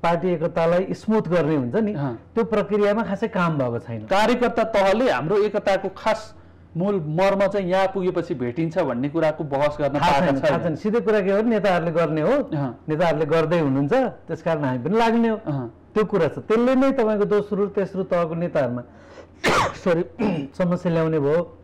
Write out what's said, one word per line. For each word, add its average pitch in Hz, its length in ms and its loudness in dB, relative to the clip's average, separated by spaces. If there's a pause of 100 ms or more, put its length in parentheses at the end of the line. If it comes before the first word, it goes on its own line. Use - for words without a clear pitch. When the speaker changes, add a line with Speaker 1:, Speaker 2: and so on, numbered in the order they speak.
Speaker 1:
पार्टी 170 220 0
एकतालाई 170 640 0
स्मुथ 214 300 0
गर्ने 160 340 0
हुन्छ 123 200 -2
नि, 208 180 0
Speaker 2:
अँ। 143 280 -6 (140)
Speaker 1:
त्यो 226 80 0
प्रक्रियामा 208 600 2
खासै 196 240 -4
काम 165 300 0
भएको 120 220 0
छैन। 113 260 -10
Speaker 2:
कार्यकर्ता 233 580 2
तहले 214 480 2
हाम्रो 151 260 0
एकताको 202 600 0
खास - 380 -4 (420)
मूल 202 180 0
मर्म 190 520 2
चाहिँ 190 200 -2
यहाँ 190 200 2
पुगेपछि 180 460 -2
भेटिन्छ 151 440 -4
भन्ने 135 320 -2
कुराको 156 340 0
बहस 143 360 -2
गर्न 143 200 0
Speaker 1:
थाहा 170 120 2
Speaker 2:
पाएका 139 140 2
Speaker 1:
छैन, 139 100 2
थाहा 135 120 0
Speaker 2:
छैनौँ। 160 160 2
Speaker 1:
छैन। 165 120 -2
सिधै 214 240 0
कुरा 214 220 2
के 190 100 0
हो 196 100 2
भने 233 80 0
नेताहरूले 180 420 2
गर्ने 156 300 0
हो, 240 220 2
Speaker 2:
अँ। 139 460 -4
Speaker 1:
नेताहरूले 156 360 2
गर्दै 160 340 2
हुनुहुन्छ, 143 340 2
त्यस 233 480 -2
कारण 160 220 -2
हामी 127 200 -2
पनि 175 140 0
लाग्ने 226 300 4
हो। 214 200 -2
Speaker 2:
अँ। 147 260 -6 (200)
Speaker 1:
त्यो 214 120 2
कुरा 185 220 0
छ। - 120 -6
त्यसले 240 360 2
नै 269 160 4
तपाईँको 214 340 0
दोस्रो, 202 420 0
तेस्रो 190 360 -4
तहको 175 320 -2
नेताहरूमा, 131 460 -2 (640)
<coughs> - 400 -2
सरी, 175 220 0 (140)
<coughs> 170 380 -4
समस्या 175 340 0
ल्याउने 160 280 2
भयो। 156 440 0